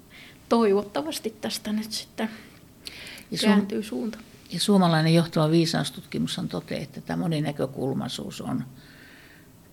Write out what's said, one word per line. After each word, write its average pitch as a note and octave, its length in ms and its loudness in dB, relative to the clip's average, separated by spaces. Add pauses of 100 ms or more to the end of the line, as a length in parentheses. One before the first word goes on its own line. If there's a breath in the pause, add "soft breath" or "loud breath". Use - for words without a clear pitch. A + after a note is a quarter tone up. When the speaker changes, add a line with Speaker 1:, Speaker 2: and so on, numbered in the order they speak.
(480 loud breath)
Speaker 1:
toivottavasti A3+ 920 2
tästä A3 320 -6
nyt A3 200 -4
sitten - 380 -6 (1000 loud breath)
Speaker 2:
Ja - 80 -6
suom-, G#3+ 140 4
Speaker 1:
kääntyy G3+ 300 2
suunta. B3 360 -6 (340)
Speaker 2:
ja F3 80 -4
suomalainen E3 540 6
johtava D#3+ 360 4
viisaustutkimus D#3+ 880 0
on - 100 -4
tote, - 280 -6
että - 240 -10
tämä E3 220 -4
moninäkökulmaisuus D3 1160 -4
on - 240 -4 (1080 loud breath)